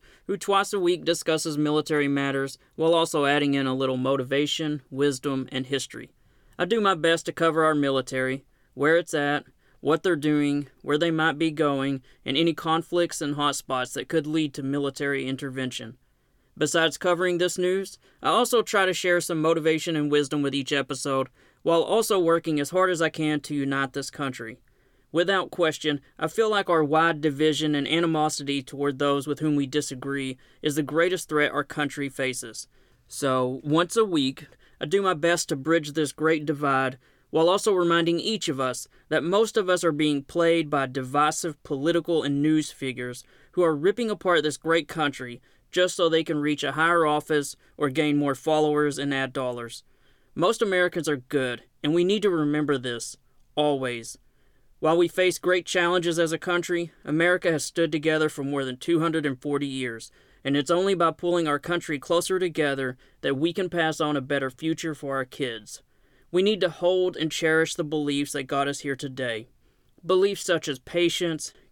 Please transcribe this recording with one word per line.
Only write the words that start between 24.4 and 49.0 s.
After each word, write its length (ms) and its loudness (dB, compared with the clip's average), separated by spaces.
Without 400 0
question, 480 0
I 120 -4
feel 200 0
like 200 0
our 160 4
wide 340 2
division 560 2
and 100 0
animosity 760 0
toward 340 -2
those 300 0
with 120 -4
whom 180 2
we 100 0
disagree 680 -4
is 140 0
the 80 0
greatest 440 0
threat 240 2
our 140 -2
country 420 -6
faces. 600 -8
So, 520 0
once 360 2
a 80 6
week, 420 0
I 60 -4
do 160 2
my 120 2
best 360 0
to 80 -2
bridge 340 0
this 220 -2
great 320 0
divide, 520 0
while 200 4
also 240 2
reminding 480 2
each 260 -4
of 140 -2
us 260 -4
that 120 2
most 360 0
of 100 2
us 160 2
are 80 4
being 320 0
played 460 2
by 160 0
divisive 800 -2
political 600 0
and 180 0
news 300 2
figures 540 -8
who 120 2
are 120 2
ripping 340 0
apart 340 2
this 120 -2
great 320 0
country 540 -4
just 260 2
so 100 4
they 160 4
can 160 -2
reach 240 0
a 80 -2
higher 340 4
office 520 0
or 140 0
gain 260 2
more 180 2
followers 640 2
and 160 -4